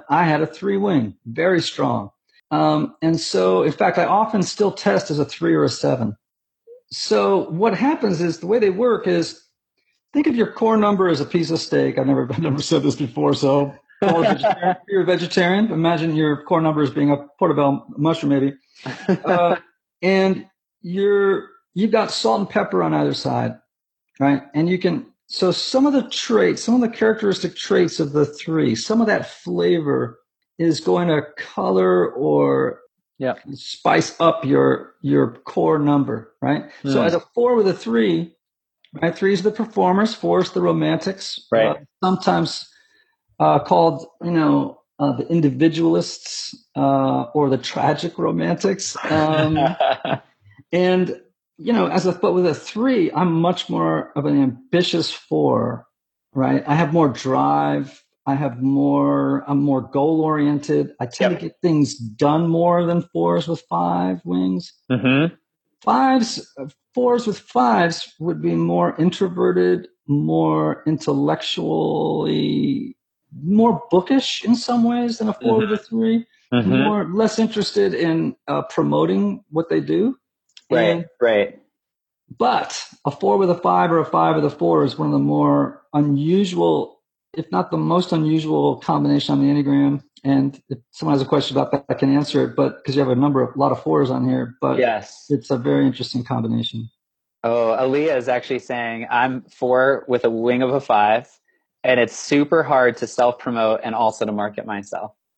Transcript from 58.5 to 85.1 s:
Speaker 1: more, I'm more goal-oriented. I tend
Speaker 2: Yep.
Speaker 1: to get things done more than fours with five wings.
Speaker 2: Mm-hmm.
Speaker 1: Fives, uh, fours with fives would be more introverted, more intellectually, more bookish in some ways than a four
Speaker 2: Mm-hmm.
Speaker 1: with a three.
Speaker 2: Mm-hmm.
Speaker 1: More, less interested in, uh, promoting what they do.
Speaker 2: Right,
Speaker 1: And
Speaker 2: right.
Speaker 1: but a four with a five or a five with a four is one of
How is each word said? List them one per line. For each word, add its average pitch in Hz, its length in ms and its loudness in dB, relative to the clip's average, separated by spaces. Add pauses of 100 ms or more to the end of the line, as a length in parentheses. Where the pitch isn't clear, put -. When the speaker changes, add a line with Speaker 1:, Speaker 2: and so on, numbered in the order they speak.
Speaker 1:
more, 139 840 0
I'm 143 140 0
more 139 200 2
goal-oriented. 147 1160 0
I 123 60 -6
tend 185 260 0
Speaker 2:
Yep. 170 80 -6
Speaker 1:
to 170 80 -10
get - 120 -20
things 156 380 2
done 147 500 0
more 170 380 2
than 175 160 0
fours 170 460 -2
with 170 200 -4
five 175 560 -2
wings. - 480 -2 (180)
Speaker 2:
Mm-hmm. 131 440 0 (480)
Speaker 1:
Fives, 254 580 0 (180)
uh, 139 80 -10 (280)
fours 240 320 0
with 202 120 -4
fives 214 840 0
would 160 200 -4
be 170 140 -2
more 170 420 0
introverted, 180 920 0 (180)
more 156 760 0 (1000)
intellectually, 156 1120 -2 (460)
more 208 480 2
bookish 185 540 0
in 220 100 2
some 240 300 0
ways 240 340 -2
than 220 100 -2
a 208 60 -2
four 226 260 0
Speaker 2:
Mm-hmm. 208 100 0
Speaker 1:
with 214 100 -2
a - 20 -20
three. 226 440 0 (260)
Speaker 2:
Mm-hmm. - 180 2 (140)
Speaker 1:
More, 208 280 0
less 214 260 0
interested 208 560 0
in, 165 420 -2 (100)
uh, 147 160 -2
promoting 165 880 0
what 165 180 -4
they 160 120 0
do. 170 360 0 (540)
Speaker 2:
Right, 123 200 2
Speaker 1:
And 170 160 -2 (140)
Speaker 2:
right. 107 380 2 (800)
Speaker 1:
but - 440 -2 (220)
a 143 60 -2
four 196 260 0
with 190 140 2
a 175 60 4
five 180 360 2
or 165 60 4
a 151 60 2
five 160 320 2
with 151 80 0
a 147 60 2
four 165 340 2
is 127 140 -2
one 151 100 -2
of 147 40 0